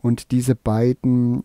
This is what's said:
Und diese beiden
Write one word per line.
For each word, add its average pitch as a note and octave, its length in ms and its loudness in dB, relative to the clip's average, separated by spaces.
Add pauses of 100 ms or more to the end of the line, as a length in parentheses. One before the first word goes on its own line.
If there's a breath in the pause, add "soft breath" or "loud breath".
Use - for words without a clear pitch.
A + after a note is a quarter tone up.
Und A#2+ 280 -2
diese B2+ 240 0
beiden B2 920 0